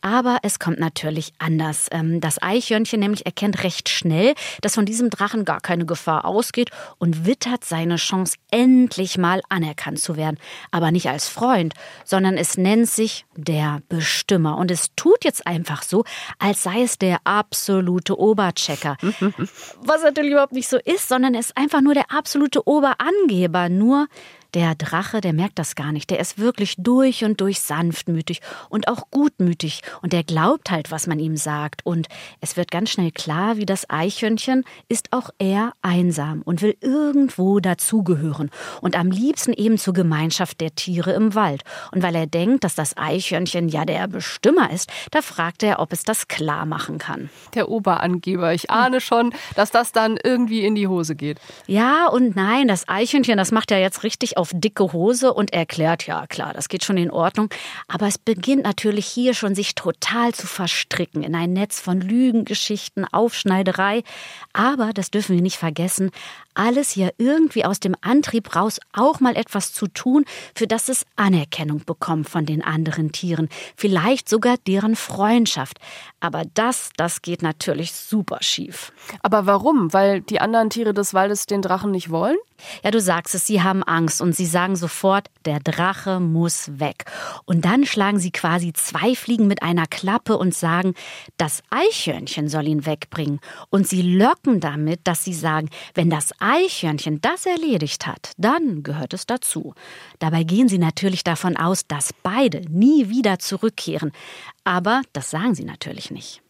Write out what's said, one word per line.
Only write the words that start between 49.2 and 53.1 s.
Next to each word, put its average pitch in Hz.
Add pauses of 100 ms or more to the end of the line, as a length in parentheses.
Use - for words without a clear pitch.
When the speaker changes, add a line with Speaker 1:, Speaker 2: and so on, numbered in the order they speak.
Speaker 2:
dass 294
das 233
dann 220
irgendwie 233
in 214
die 202
Hose 165
geht. 147 (260)
Speaker 1:
Ja 254
und 240
nein. 226
Das 190
Eichhörnchen, 240